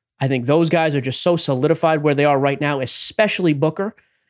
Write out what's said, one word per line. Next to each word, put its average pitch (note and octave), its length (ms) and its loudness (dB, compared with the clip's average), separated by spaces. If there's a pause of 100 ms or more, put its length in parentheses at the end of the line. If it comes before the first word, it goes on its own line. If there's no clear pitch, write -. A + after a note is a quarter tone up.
(200)
I C#3 80 0
think B2+ 180 -2
those D#3 240 2
guys D#3+ 260 0
are C#3 40 0
just - 220 -6
so F3 140 2
solidified D#3 640 0
where D3 120 2
they C#3+ 100 2
are C#3+ 140 4
right C#3 220 0
now, C#3+ 200 -2
especially F3+ 720 -2
Booker. D#3 420 -2 (360)